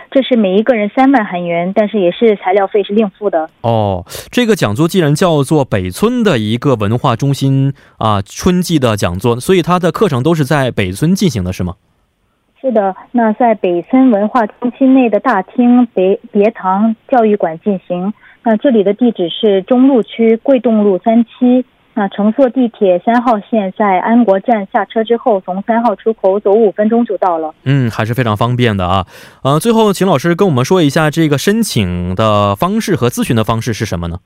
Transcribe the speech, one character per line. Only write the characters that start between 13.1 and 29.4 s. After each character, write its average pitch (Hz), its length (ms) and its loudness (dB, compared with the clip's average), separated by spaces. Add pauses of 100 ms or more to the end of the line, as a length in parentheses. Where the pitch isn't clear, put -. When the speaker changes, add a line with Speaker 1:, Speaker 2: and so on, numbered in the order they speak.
Speaker 1:
那 226 220 0
在 233 200 2
北 175 360 -2
森 262 200 4
文 208 180 0
化 - 180 0
中 - 320 -6
心 262 160 4
内 254 160 4
的 208 100 0
大 214 220 0
厅 247 520 2
别-， 190 240 0 (140)
别 208 180 2
堂 202 460 -2 (100)
教 240 180 2
育 208 120 2
馆 165 240 -4
进 196 260 -4
行。 180 260 -6 (300)
那 220 140 2
这 285 140 0
里 226 120 4
的 196 120 2
地 240 180 0
址 170 160 -4
是 196 340 0
中 247 240 2
路 262 160 4
区 226 340 0
贵 262 220 2
东 220 240 0
路 196 160 2
三 226 260 2
七， 247 400 0 (300)
那 202 140 -2
乘 208 240 -2
坐 262 160 2
地 240 200 0
铁 185 300 0
三 233 240 0
号 233 180 0
线， 196 360 -4
在 196 240 2
安 233 240 2
国 196 160 2
站 208 320 -2
下 233 120 0
车 226 200 -4
之 233 120 -2
后， 220 240 0
从 190 220 -8
三 233 220 -2
号 214 100 0
出 226 200 -4
口 196 260 0
走 202 120 0
五 214 200 2
分 214 160 -2
钟 233 160 2
就 196 140 -6
到 170 200 0
了。 156 160 -8 (100)
Speaker 2:
嗯， 131 260 0
还 110 140 -4
是 113 100 -4
非 127 100 -2
常 107 120 -2
方 120 200 -2
便 117 200 0
的 92 100 -2
啊。 92 200 0 (360)